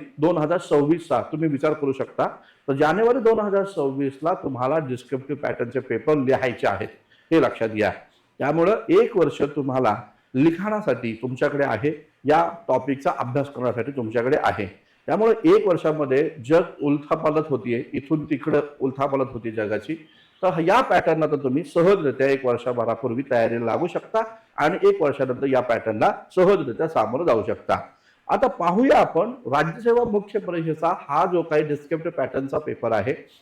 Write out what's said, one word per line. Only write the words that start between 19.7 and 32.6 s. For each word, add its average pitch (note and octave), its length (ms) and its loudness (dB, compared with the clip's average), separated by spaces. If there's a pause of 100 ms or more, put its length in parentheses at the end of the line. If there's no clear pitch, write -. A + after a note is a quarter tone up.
तर E3+ 140 0
या F#3+ 220 4
पॅटर्नला E3 460 0
तर D3+ 80 -2
तुम्ही C3+ 280 -2
सहजरित्या E3 640 2
एक C3+ 180 0
वर्षभरापूर्वी A#2+ 840 -2
तयारीला A#2 340 2
लागू A#2+ 220 0
शकता - 360 -4 (340)
आणि F3+ 320 2
एक G3 120 2
वर्षानंतर C3 440 0
या C3 140 2
पॅटर्नला A2+ 540 0 (220)
सहजरित्या E3 520 2
सामोरं B2 360 -2
जाऊ A#2 240 2
शकता. - 280 -2 (520)
आता G3+ 200 2
पाहूया A3+ 520 4
आपण F#3+ 320 2 (140)
राज्यसेवा G#3 580 0
मुख्य G#3 360 -2
परीक्षेचा E3+ 580 -2 (100)
हा D3+ 180 2
जो F3 160 2
काही D#3 220 0
डिस्क्रिप्टिव्ह D#3 540 -6
पॅटर्नचा C3+ 420 -4
पेपर A#2 320 -4